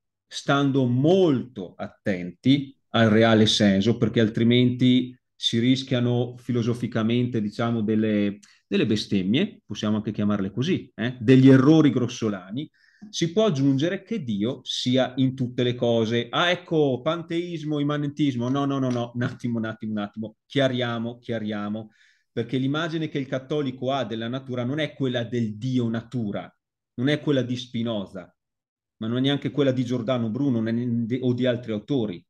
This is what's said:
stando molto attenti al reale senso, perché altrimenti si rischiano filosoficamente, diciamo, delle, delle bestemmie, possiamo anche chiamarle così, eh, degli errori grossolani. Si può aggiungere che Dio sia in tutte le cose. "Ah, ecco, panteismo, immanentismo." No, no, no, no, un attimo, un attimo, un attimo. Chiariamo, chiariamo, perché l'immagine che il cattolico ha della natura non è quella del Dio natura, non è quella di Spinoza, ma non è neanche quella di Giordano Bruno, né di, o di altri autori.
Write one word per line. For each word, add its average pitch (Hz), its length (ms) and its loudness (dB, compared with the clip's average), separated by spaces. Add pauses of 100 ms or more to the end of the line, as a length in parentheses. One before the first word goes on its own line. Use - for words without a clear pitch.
(260)
stando 139 600 0
molto 131 920 2
attenti 98 1000 -2 (160)
al 113 200 4
reale 110 360 6
senso, 104 520 4
perché 117 220 2
altrimenti 123 960 2 (180)
si - 240 -2
rischiano 123 800 0
filosoficamente, 120 1040 -2
diciamo, 117 400 -2
delle, 104 560 0 (280)
delle 196 200 0
bestemmie, 107 800 0
possiamo 107 300 -4
anche 107 160 -6
chiamarle 104 380 -2
così, 139 440 -4
eh, 123 260 -6
degli 131 280 8
errori 139 420 8
grossolani. 113 800 -4 (400)
Si 170 220 -4
può 214 140 2
aggiungere 143 560 0
che 226 220 -6
Dio 113 380 -4
sia 127 540 0
in 131 180 2
tutte 127 280 -4
le 123 120 0
cose. 117 560 0
"Ah, 175 200 0
ecco, 151 520 0
panteismo, 165 760 -4
immanentismo." 143 680 -2
No, 139 160 0
no, 139 140 -2
no, 131 100 -2
no, 120 260 -4
un 120 80 -4
attimo, 120 360 -6
un 110 80 -4
attimo, 110 260 -8
un 104 60 -4
attimo. 107 380 -10 (100)
Chiariamo, 123 720 -2
chiariamo, 107 720 -6 (420)
perché 120 240 -4
l'immagine 151 520 -4
che 156 100 -6
il 131 100 -6
cattolico 131 640 -4
ha 135 120 -2
della 113 220 -8
natura 127 380 -6
non 139 160 -4
è 147 140 -4
quella 127 280 -2
del 113 340 -4
Dio 123 320 -2
natura, 110 640 -6 (420)
non 123 140 -2
è 147 120 0
quella 139 220 0
di 120 140 -4
Spinoza, 104 800 -8 (600)
ma 110 100 -8
non 117 120 -2
è - 20 0
neanche 139 320 0
quella 139 180 2
di 123 140 0
Giordano 120 460 -2
Bruno, 127 300 0
né 117 460 -2
di, 123 160 -2
o 123 100 2
di 123 140 0
altri 117 240 -2
autori. 107 600 -4